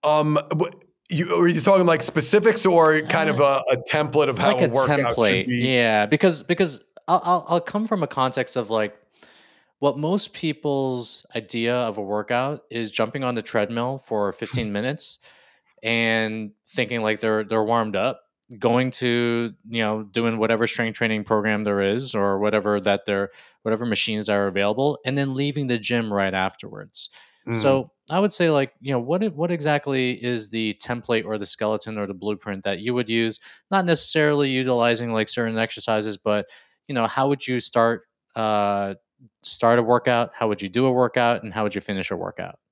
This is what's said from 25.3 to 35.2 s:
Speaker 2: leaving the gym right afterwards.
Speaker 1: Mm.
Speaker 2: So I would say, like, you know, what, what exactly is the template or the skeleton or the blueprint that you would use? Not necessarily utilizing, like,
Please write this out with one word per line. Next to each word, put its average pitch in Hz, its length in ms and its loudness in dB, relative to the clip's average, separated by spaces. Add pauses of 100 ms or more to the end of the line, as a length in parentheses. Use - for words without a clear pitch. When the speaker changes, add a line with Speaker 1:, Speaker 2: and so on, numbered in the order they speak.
Speaker 2:
leaving 143 340 -4
the 123 100 0
gym 113 340 -2
right 98 220 0
afterwards. 95 760 -6 (360)
Speaker 1:
Mm. 113 120 -4
Speaker 2:
So 131 340 2 (180)
I 175 120 0
would 202 100 0
say, 170 180 2
like, 139 300 2
you 135 140 -4
know, 123 60 0
what, 151 220 -2 (120)
what 165 180 -4
exactly 143 600 0 (120)
is 117 260 -4
the 110 320 -2
template 117 440 -2
or 107 120 -4
the 101 80 -4
skeleton 107 520 -2
or 101 100 -4
the 98 60 -8
blueprint 98 500 -6
that 98 160 -4
you 120 140 -4
would 120 160 -2
use? 113 320 0 (280)
Not 190 140 2
necessarily 147 640 2
utilizing, 120 640 2
like, 110 160 0